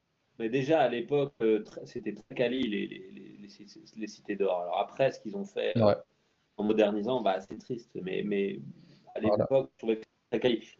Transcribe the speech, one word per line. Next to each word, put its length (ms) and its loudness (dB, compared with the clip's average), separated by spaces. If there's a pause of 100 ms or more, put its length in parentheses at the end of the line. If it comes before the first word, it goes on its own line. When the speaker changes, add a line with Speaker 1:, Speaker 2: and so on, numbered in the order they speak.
(380)
Speaker 1:
mais 100 0
déjà 320 2
à 80 4
l'époque, 540 0
euh, 200 4
tr-, 220 -14
c'était 300 -8
très 200 -16
quali 280 0
les, 240 -2
les, 260 -14
les, 300 -18
les, 80 -18
ci-, 180 -20 (300)
les 80 -8
cités 280 -8
d'or. 280 0
Alors 160 -2
après, 340 0
ce 80 -12
qu'ils 160 -10
ont 80 -6
fait, 320 -4
euh, 120 6
Speaker 2:
Ouais. 80 4 (600)
Speaker 1:
en 80 -4
modernisant, 560 2
bah, 200 0
c'est 180 -14
triste. 320 -10 (120)
Mais, 220 -4
mais 360 -2 (540)
à 60 -6
Speaker 2:
Voilà. 240 2
Speaker 1:
l'époque, 300 2
je 40 -20
trouvais 180 2
que 60 -6 (280)
c'était 100 0
très 0 -
quali. 260 2 (140)